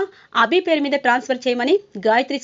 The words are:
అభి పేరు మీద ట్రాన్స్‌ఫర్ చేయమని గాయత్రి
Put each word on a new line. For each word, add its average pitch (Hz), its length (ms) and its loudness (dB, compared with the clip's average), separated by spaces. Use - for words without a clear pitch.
అభి 262 180 2
పేరు 330 260 0
మీద 277 180 -2
ట్రాన్స్‌ఫర్ 247 400 0
చేయమని 247 300 0
గాయత్రి 269 380 2